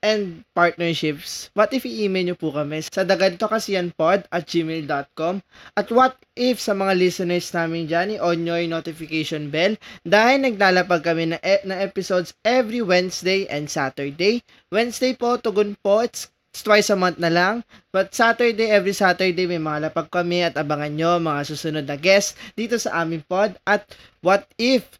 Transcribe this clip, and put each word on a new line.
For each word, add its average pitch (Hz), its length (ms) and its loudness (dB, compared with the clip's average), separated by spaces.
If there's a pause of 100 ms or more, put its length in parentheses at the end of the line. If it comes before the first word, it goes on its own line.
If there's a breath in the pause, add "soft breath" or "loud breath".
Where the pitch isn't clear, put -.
and 202 480 -2
partnerships, 165 1040 -2
what 214 160 2
if 262 80 -2
i-email 202 480 -2
nyo 180 80 -6
po 156 160 -4
kami 147 240 -4
sa - 240 -6
daganitokasiyanpod 190 1300 0
at 175 160 -4
gmail 160 400 -4
dot 143 320 -4
com? 180 240 -4 (320 loud breath)
At 208 160 -4
what 262 240 4 (240)
if 247 240 0
sa 208 160 -2
mga 190 160 2
listeners 180 560 0
namin 165 400 -4
dyan, 185 320 -2
i-on 170 240 0
nyo 170 80 -2
yung 170 240 -2
notification 156 720 -6
bell 170 240 2 (320 loud breath)
dahil 233 400 4
naglalapag 185 560 2
kami 165 320 0
na 160 80 -8
e-, 196 240 0
na 190 160 -4
episodes 185 640 -4
every 233 400 0
Wednesday 185 640 0
and 151 160 -4
Saturday. 143 800 -2 (240 soft breath)
Wednesday 240 480 0
po, 240 240 0
tugon 208 400 0
po, 214 240 4
it's, - 240 -8 (240)
it's - 80 -14
twice 208 320 4
a 196 60 2
month 180 180 0
na 165 160 0
lang. 190 320 0 (240 soft breath)
But 190 240 -2
Saturday, 226 560 2
every 202 240 4
Saturday, 185 560 2
may 175 80 -2
mga 156 320 -2
lapag 156 240 -6
kami 175 320 0
at 170 80 -2
abangan 147 400 -4
nyo 170 240 2
mga 147 320 -2
susunod 151 400 -6
na 143 80 -4
guest 190 400 2 (160 loud breath)
dito 233 240 -4
sa 170 240 -2
aming 160 240 -4
pod. 190 400 0
At 202 240 0 (320 loud breath)
what 196 320 2
if 247 320 2 (140)